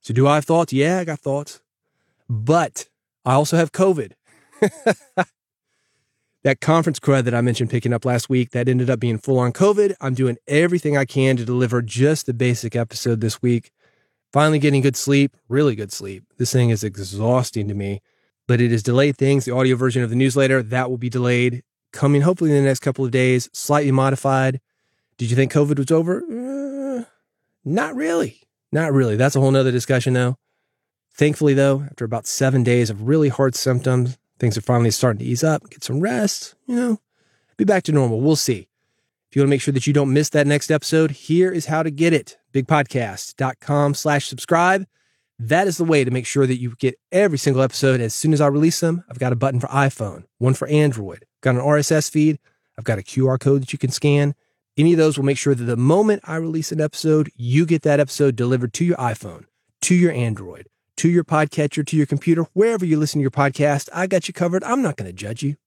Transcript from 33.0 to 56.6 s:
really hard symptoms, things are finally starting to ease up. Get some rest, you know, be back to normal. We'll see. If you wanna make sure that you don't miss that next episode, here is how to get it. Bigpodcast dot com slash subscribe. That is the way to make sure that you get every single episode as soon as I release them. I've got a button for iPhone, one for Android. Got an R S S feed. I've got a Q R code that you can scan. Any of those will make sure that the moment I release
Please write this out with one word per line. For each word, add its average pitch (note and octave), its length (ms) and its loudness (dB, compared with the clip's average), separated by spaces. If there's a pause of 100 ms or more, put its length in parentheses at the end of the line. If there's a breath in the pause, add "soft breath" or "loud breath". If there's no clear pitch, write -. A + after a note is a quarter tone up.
really D3 260 2
hard C3 260 0
symptoms, B2+ 640 0 (200)
things A2+ 180 0
are G#2+ 60 -6
finally A#2+ 280 2
starting G#2+ 280 0
to A#2+ 60 -10
ease B2 200 -2
up. D#3 260 -2
Get - 140 -18
some C3+ 160 -4
rest, G#3+ 540 -4 (120)
you B3 80 -6
know, A#3+ 260 -2 (560)
be - 80 0
back F#3+ 200 2
to D#3 80 -2
normal. A#2+ 280 2
We'll D3+ 160 2
see. A#2 320 -4 (600)
If - 60 -4
you C#3 60 4
wanna C#3 80 2
make C#3 100 2
sure C#3+ 120 -2
that C3 140 -2
you C#3+ 60 0
don't C#3 200 2
miss D3 180 2
that D3 160 2
next C#3+ 240 0
episode, D#3+ 400 0
here F3 400 0
is E3+ 160 -6
how D#3+ 160 -2
to D#3+ 80 -4
get D#3+ 220 0
it. - 260 -4 (140)
Bigpodcast C3 840 -2
dot C3 240 -6
com C#3+ 340 0
slash D3 320 -2
subscribe. F3+ 600 0 (520)
That D3+ 280 0
is F3 100 -4
the E3+ 80 -2
way D3+ 200 2
to B2 60 -2
make B2 160 -4
sure C#3 200 0
that B2+ 140 -2
you A#2+ 180 -6
get B2+ 200 -2 (120)
every F3+ 280 2
single C3 240 2
episode C3 380 0
as A2+ 140 -4
soon D#3 180 0
as D3 80 2
I D3 60 4
release D3 340 2
them. E3+ 280 -2
I've B2 100 -16
got B2+ 140 -2
a A#2+ 40 0
button C3 220 -2
for - 100 -4
iPhone, C3+ 560 -2 (140)
one C3 160 2
for - 140 -6
Android. C3 560 0 (160)
Got C3 140 2
an B2 80 0
R D3 160 2
S D3 120 -2
S D#3 180 2
feed. D#3 300 2 (400)
I've A2+ 60 -14
got A2 140 -2
a F#2+ 40 -10
Q C3 260 -2
R C3 100 0
code C#3 240 2
that B2 100 -10
you C#3+ 60 -8
can C3 120 -2
scan. C#3+ 440 0 (420)
Any D#3+ 160 4
of E3 60 4
those D#3 200 2
will C3+ 60 -2
make C3+ 140 0
sure C#3 160 0
that A#2+ 100 -6
the A#2 120 -2
moment G3 480 2
I D#3+ 120 -8
release D#3+ 360 -6